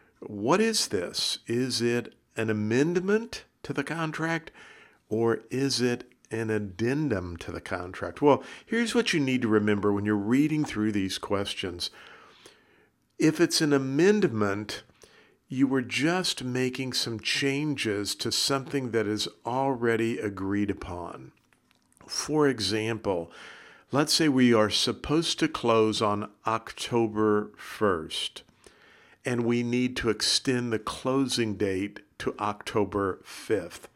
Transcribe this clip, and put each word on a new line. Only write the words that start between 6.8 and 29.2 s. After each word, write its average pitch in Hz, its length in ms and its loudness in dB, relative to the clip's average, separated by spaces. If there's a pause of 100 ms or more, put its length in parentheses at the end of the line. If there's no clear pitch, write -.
to - 120 -12
the 85 120 -10
contract?" 90 580 -8
Well, 143 220 6 (240)
here's 226 280 -2
what - 200 2
you 165 60 4
need 131 200 2
to 120 80 0
remember 104 420 4
when 101 140 0
you're 107 120 2
reading 139 500 2
through 107 260 -2
these 98 240 -2
questions. 98 720 -6 (1300)
If 156 220 4
it's 165 200 4
an 151 120 2
amendment, 135 1080 2 (640)
you 135 220 2
were 131 140 2
just 131 600 0
making 127 520 -2
some 113 260 -2
changes 135 960 0
to 113 160 -4
something 135 580 -2
that 110 160 2
is 104 220 -2 (180)
already 117 720 0
agreed 101 520 -2
upon. 87 600 -10 (760)
For 147 440 0
example, 107 840 -2 (600)
let's 151 200 2
say 160 160 4
we 127 240 6
are 107 180 6
supposed 143 680 0
to 160 80 2
close 113 560 2
on 104 280 0 (180)
October 107 1080 0
first, - 840 -2 (840)